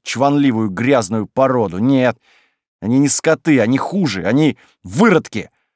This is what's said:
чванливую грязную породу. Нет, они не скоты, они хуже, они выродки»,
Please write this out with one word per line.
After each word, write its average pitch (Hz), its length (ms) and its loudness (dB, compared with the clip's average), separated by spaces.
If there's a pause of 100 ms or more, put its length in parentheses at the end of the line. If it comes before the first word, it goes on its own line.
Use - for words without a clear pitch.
чванливую 131 680 0
грязную 110 560 -2
породу. 123 520 -2
Нет, 127 400 0 (600)
они 117 180 0
не 139 100 2
скоты, 151 520 0
они 117 180 0
хуже, 131 460 -4
они 131 320 0 (260)
выродки», 113 680 0 (260)